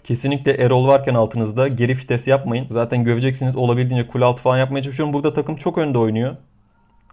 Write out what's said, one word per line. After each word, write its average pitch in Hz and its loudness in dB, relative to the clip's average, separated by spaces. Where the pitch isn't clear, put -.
Kesinlikle 139 -2
Erol 127 4
varken 135 4
altınızda 113 0
geri 127 0
vites 123 -4
yapmayın. 131 0
Zaten 117 0
göreceksiniz 127 -2
olabildiğince 123 0
kule 123 0
altı 123 0
falan 127 2
yapmaya 131 -2
çalışıyorum. 143 -4
Burada 151 0
takım 151 -4
çok 170 -4
önde 147 0
oynuyor. 113 0